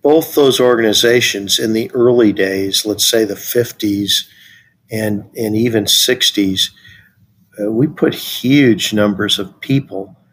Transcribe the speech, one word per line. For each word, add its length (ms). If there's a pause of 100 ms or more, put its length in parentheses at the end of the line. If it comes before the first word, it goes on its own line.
both 340
those 240
organizations 1000
in 120
the 200
early 420
days, 520
let's 200
say 180
the 140
fifties 920 (600)
and, 460
and 180
even 320
sixties, 840 (840)
uh, 140
we 160
put 260
huge 760
numbers 480
of 220
people 560 (160)